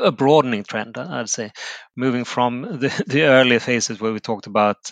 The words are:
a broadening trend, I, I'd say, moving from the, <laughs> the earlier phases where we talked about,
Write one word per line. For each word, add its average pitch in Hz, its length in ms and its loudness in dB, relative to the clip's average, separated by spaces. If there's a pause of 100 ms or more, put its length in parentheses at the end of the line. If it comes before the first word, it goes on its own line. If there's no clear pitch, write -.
a 190 60 4
broadening 131 540 2
trend, 110 320 -8
I, 131 240 -8
I'd 110 80 -8
say, 107 240 -6 (440)
moving 123 280 -2
from 123 380 -2
the, 139 420 -4
<laughs> - 20 -8
the 143 180 0
earlier 127 360 6
phases 113 400 -4
where 110 140 -2
we 107 60 -6
talked 107 260 -8
about, 104 320 2 (140)